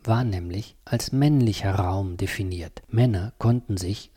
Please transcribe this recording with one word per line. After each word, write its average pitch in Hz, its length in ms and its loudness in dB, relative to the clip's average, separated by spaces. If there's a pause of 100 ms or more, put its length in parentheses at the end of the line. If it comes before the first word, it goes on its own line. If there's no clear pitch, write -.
war 117 200 2
nämlich 92 520 -6 (100)
als - 260 -4
männlicher 131 600 4
Raum 92 420 -2
definiert. 90 720 -6
Männer 110 500 2
konnten 117 380 2
sich 90 400 -6